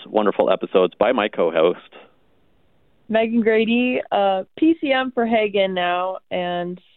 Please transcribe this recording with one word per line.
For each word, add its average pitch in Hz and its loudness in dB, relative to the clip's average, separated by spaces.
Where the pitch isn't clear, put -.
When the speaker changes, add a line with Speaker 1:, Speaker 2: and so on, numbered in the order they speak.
Speaker 1:
wonderful 104 0
episodes 92 0
by 107 2
my 107 0
co-host, 85 0
Speaker 2:
Megan 226 0
Grady, 226 0
uh, 196 0
P 330 4
C 285 -4
M 262 -2
for 233 -2
Hagen 208 0
now, 180 -2
and 175 -6